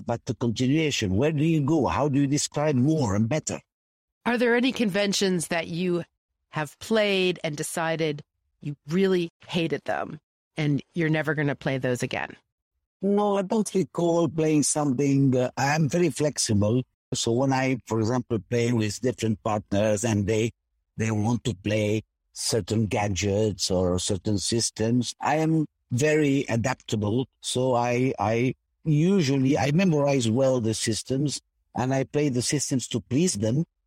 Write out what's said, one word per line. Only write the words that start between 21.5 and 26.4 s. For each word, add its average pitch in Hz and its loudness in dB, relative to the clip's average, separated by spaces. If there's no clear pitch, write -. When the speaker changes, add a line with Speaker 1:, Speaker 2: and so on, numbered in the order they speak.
Speaker 1:
play 107 0
certain 110 -2
gadgets 104 0
or 90 2
certain 101 -2
systems, 113 -2
I 139 0
am 160 0
very 143 2